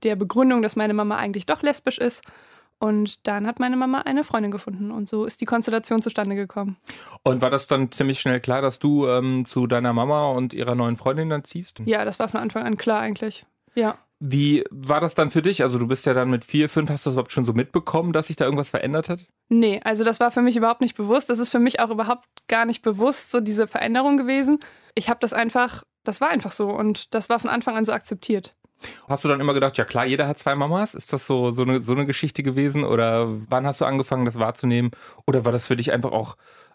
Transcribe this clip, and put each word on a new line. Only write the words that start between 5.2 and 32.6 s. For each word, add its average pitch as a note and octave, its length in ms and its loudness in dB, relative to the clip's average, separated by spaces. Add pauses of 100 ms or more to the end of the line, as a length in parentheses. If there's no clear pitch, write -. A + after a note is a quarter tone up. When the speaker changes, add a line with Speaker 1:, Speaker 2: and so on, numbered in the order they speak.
Speaker 1:
ist A3+ 160 -6
die A#3+ 60 -2
Konstellation A3+ 560 0
zustande G3+ 340 -4
gekommen. G3+ 400 -6 (480)
Speaker 2:
Und B2+ 180 2
war B2+ 80 4
das C3+ 180 0
dann C3 220 2
ziemlich C3+ 300 0
schnell B2+ 220 0
klar, B2+ 200 0
dass C3+ 180 0
du, D3 280 4
ähm, B2+ 380 2
zu B2 200 0
deiner A#2+ 280 2
Mama C#3+ 380 2
und B2+ 220 -2
ihrer A#2+ 220 -2
neuen A#2 220 0
Freundin D#3 320 -2
dann D3 160 -4
ziehst? - 400 -12
Speaker 1:
Ja, G#3+ 180 0
das G#3 160 -6
war A3+ 80 -2
von A3 140 -4
Anfang A3+ 220 -4
an A3+ 120 -2
klar G#3+ 240 0
eigentlich, G#3+ 460 -6 (300)
ja. A3 220 0 (220)
Speaker 2:
Wie C#3+ 520 2
war C#3 280 0
das D#3+ 160 0
dann D3+ 160 2
für E3 100 2
dich? E3+ 220 2
Also B2 160 2
du A#2 80 0
bist C3 180 -2
ja C3+ 80 4
dann B2+ 160 2
mit A#2+ 140 0
vier, D3+ 240 2
fünf, D3+ 220 0
hast D3 160 -4
du D3 40 0
das B2+ 40 -2
überhaupt B2+ 180 -2
schon B2+ 140 0
so A#2 80 0
mitbekommen, E3 580 0
dass D#3 160 0
sich D#3+ 80 -8
da - 80 0
irgendwas C#3 280 0
verändert D#3 360 -2
hat? F3 180 -6 (220)
Speaker 1:
Nee, A3 380 4
also A3 180 0
das A3+ 160 0
war A#3+ 100 4
für A#3+ 120 2
mich A#3+ 160 4
überhaupt A3+ 240 2
nicht B3 160 -2
bewusst. G#3+ 320 2
Das A#3+ 100 2
ist A#3+ 100 -2
für B3 100 2
mich B3 200 4
auch A3+ 100 2
überhaupt A3 380 -2 (220)
gar A3+ 160 2
nicht A3+ 160 -4
bewusst, A3+ 500 0
so B3 80 4
diese G#3+ 280 0
Veränderung C4 500 2
gewesen. C4+ 420 2 (360)
Ich A3 140 -2
hab - 120 0
das A#3+ 100 0
einfach, A#3+ 520 -2 (200)
das G#3 160 -4
war C#4+ 80 2
einfach C4+ 240 0
so G#3 180 -2
und G#3+ 440 -2
das A3 160 -2
war A#3 100 2
von A#3 100 -4
Anfang A#3 280 -2
an A3 80 2
so G#3+ 80 0
akzeptiert. G#3+ 600 -4 (540)
Speaker 2:
Hast C3+ 160 -2
du D3 60 2
dann C#3 100 4
immer C#3+ 140 2
gedacht, C3+ 240 2
ja A2+ 80 2
klar, B2 200 -2
jeder C#3 220 0
hat D3 100 -4
zwei C#3 160 -2
Mamas? D#3 420 -2
Ist - 180 -8
das C3+ 120 -4
so, B2 260 2
so A#2+ 100 -2
eine, B2+ 180 2
so A2+ 140 -2
eine C#3+ 120 0
Geschichte C#3+ 380 -4
gewesen? C#3 400 0